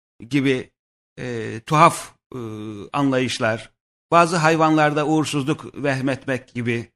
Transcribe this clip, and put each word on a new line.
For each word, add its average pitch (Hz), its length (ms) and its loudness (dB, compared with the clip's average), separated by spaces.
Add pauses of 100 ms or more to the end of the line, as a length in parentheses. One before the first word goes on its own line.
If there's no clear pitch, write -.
(280)
gibi, 135 420 0 (480)
e, 113 480 -8
tuhaf, - 480 2 (200)
e, 127 40 -10 (540)
anlayışlar, 127 800 -2 (380)
bazı 170 260 4
hayvanlarda 156 720 2
uğursuzluk 147 760 -2
vehmetmek 131 720 -4
gibi 117 420 -4